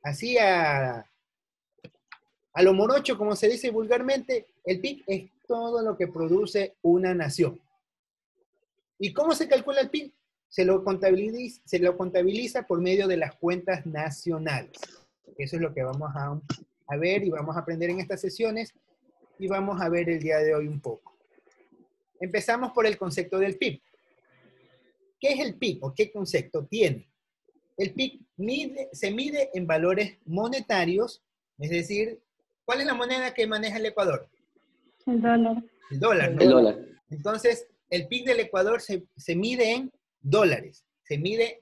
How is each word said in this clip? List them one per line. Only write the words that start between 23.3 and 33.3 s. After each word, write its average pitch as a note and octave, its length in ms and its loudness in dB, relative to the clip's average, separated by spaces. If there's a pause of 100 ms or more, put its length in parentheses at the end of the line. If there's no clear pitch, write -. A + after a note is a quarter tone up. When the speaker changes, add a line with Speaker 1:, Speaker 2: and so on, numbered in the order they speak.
Speaker 1:
del F#3+ 180 0
pib. - 240 -4 (1400)
¿Qué C#4 140 2
es C4 80 -2
el B3 160 -4
pib G3+ 260 -4
o C3+ 100 -6
qué G#3+ 200 0
concepto D#3+ 540 -4
tiene? G3 440 0 (640)
El F#3+ 160 -2
pib - 320 -6 (120)
mide, C4+ 560 -6
se G3+ 180 -6
mide C#4 440 -2
en F3+ 120 -4
valores F3+ 580 0
monetarios, G3+ 960 -2 (380)
es D3 120 -8
decir, G3+ 500 -4 (440)
¿cuál C4 180 -2
es C#4 40 -4
la C#4 80 0
moneda B3+ 400 -4